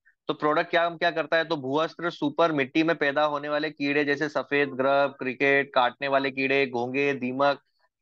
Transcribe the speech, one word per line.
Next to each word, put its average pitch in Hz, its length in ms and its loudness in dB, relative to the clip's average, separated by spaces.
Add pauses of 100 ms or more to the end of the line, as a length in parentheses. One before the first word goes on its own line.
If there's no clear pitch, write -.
(280)
तो 151 60 -2
प्रोडक्ट 151 360 0
क्या, 170 180 2
क्या 170 220 -2
करता 160 260 -2
है? 165 80 2
तो 160 120 -4
भूवस्त्र 156 540 -4
सुपर 160 420 0
मिट्टी 143 300 0
में 160 140 2
पैदा 147 280 0
होने 147 240 -4
वाले 147 220 -2
कीड़े 143 340 0
जैसे 143 240 0
सफेद 143 400 0
ग्रब, 135 500 2
क्रिकेट, 139 560 0
काटने 127 340 0
वाले 135 220 2
कीड़े, 135 360 0
घोंघे, 127 460 -2
दीमक, 135 480 -2 (420)